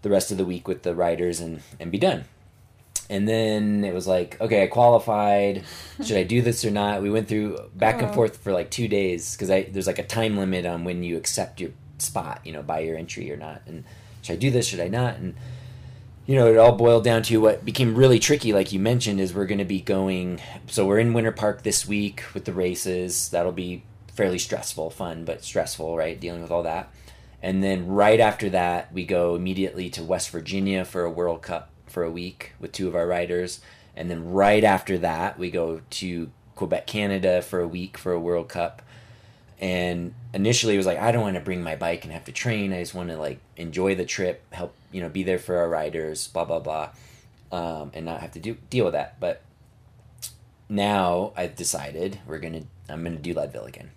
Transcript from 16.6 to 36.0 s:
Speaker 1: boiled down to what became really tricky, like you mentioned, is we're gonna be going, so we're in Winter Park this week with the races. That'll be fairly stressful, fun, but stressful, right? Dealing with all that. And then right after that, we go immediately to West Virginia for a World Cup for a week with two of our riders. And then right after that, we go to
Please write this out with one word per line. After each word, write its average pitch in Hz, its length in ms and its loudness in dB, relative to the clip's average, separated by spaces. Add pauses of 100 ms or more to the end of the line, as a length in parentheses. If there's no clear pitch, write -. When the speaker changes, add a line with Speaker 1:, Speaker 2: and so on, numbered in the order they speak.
Speaker 1:
boiled 117 320 6
down 113 180 4
to 110 180 4
what 110 240 4
became 117 300 2
really 127 240 8
tricky, 131 340 2
like 98 200 4
you 95 80 0
mentioned, 110 400 2
is 92 120 0
we're 98 140 0
gonna 101 180 0
be 92 160 -2
going, 92 600 0 (260)
so - 180 2
we're 101 140 4
in 117 140 4
Winter 113 180 2
Park 104 320 -2
this - 240 -2
week 104 380 -2 (100)
with 95 120 -8
the 98 60 -6
races. 90 760 -2
That'll 87 240 0
be 90 320 -8 (280)
fairly 92 280 0
stressful, - 500 -6
fun, 82 340 -8
but 82 200 -8
stressful, 82 520 -4
right? 80 220 -2
Dealing 85 240 -8
with 82 80 -10
all 85 140 0
that. 82 280 -6 (480)
And 95 220 0
then 95 240 0
right 104 320 6
after 107 320 2
that, 87 420 0
we 90 120 -6
go 87 320 2
immediately 92 540 -4
to 82 120 -10
West 82 280 -4
Virginia 95 540 -2
for 90 200 -4
a 85 60 -2
World 85 320 -2
Cup 78 280 -8 (160)
for - 160 -6
a 82 80 -2
week 87 480 -10
with - 140 -12
two 92 160 -4
of 85 80 -4
our 85 100 0
riders. 87 540 -2 (340)
And 87 160 -8
then 82 220 -8
right 101 320 6
after 95 340 4
that, 85 400 -2
we 90 120 -6
go 82 300 -2 (100)
to 85 400 -6 (260)